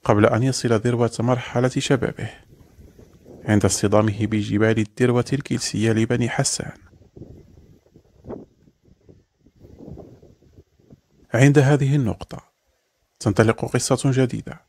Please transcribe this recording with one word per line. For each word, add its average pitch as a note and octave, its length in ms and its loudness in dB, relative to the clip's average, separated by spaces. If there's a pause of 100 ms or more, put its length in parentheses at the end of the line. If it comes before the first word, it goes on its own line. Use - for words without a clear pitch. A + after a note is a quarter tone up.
قبل G#2 220 4
أن A#2 180 2
يصل B2+ 300 -2
ذروة A#2 460 0
مرحلة B2 500 -2
شبابه - 600 -4 (1160)
عند G#2 200 2
اصطدامه G#2 600 2
بجبال A2 540 0
الذروة A#2+ 540 0
الكلسية A2+ 580 -2
لبني A2+ 380 0
حسان. - 480 -6 (4000)
عند C#3 260 6
هذه C#3 360 2
النقطة G#2+ 460 -4 (760)
تنطلق A2 460 2
قصة B2+ 460 -2
جديدة B2 580 -4